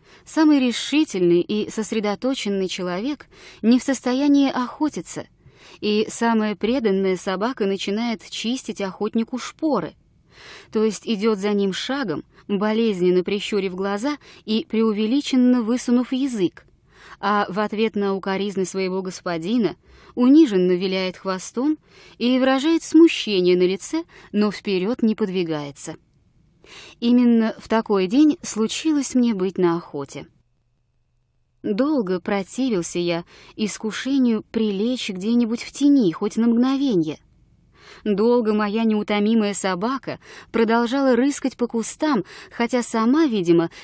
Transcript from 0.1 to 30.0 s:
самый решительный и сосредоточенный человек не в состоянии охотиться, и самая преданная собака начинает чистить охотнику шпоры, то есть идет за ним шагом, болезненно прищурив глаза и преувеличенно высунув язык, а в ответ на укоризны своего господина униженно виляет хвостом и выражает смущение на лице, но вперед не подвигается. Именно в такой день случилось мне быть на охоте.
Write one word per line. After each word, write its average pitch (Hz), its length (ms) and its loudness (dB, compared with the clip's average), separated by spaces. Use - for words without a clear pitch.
самый 302 340 4
решительный 220 840 2
и 214 280 -4
сосредоточенный 208 960 -4
человек 190 640 -6
не 240 160 4
в - 60 -6
состоянии 277 680 2
охотиться, - 760 -6
и 214 300 0
самая 220 460 0
преданная 196 600 0
собака 202 500 -4
начинает 202 640 -4
чистить 233 500 -6
охотнику 220 580 -4
шпоры, 247 560 -4
то 214 120 0
есть 214 220 -4
идет 220 320 0
за 202 140 -2
ним 202 200 0
шагом, 240 520 -6
болезненно 202 760 0
прищурив 196 500 -4
глаза 202 440 -4
и 214 240 -2
преувеличенно 233 920 2
высунув 240 500 0
язык, 247 520 -2
а 208 300 0
в 185 100 -6
ответ 214 380 -2
на 202 180 0
укоризны 190 500 -4
своего 190 380 -4
господина 180 720 -2
униженно 240 580 6
виляет 185 440 -2
хвостом 233 600 -4
и 254 200 2
выражает 269 460 2
смущение 202 720 4
на 180 80 4
лице, 196 400 -2
но 208 220 0
вперед 190 500 -2
не 220 140 2
подвигается. 160 800 -4
Именно 240 580 4
в - 80 -20
такой 214 400 0
день 285 360 4
случилось 262 720 -2
мне 240 180 2
быть 185 240 -4
на 170 180 2
охоте. 147 520 -10